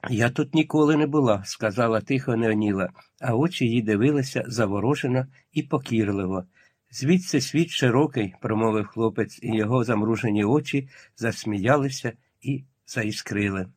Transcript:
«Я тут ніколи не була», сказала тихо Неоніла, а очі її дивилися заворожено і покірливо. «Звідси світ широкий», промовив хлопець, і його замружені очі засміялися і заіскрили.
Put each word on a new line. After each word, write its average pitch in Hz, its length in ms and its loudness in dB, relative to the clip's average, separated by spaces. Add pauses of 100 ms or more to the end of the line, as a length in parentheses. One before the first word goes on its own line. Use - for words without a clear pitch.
(100)
«Я 117 200 2
тут 135 240 -4
ніколи 151 420 4
не 151 100 4
була», 131 380 2
сказала 110 560 0
тихо 131 360 -2
Неоніла, 107 520 0 (320)
а 120 140 -2
очі 143 300 0
її 117 180 2
дивилися 123 640 2
заворожено 123 800 0 (260)
і 151 100 -2
покірливо. 101 840 -2 (460)
«Звідси 156 500 0
світ 165 300 -2
широкий», 123 720 0
промовив 110 460 0
хлопець, 110 560 -2
і 113 140 -2
його 113 280 2
замружені 107 600 0
очі 135 440 0 (280)
засміялися 117 960 -2 (300)
і 135 220 -6 (220)
заіскрили. 101 920 -4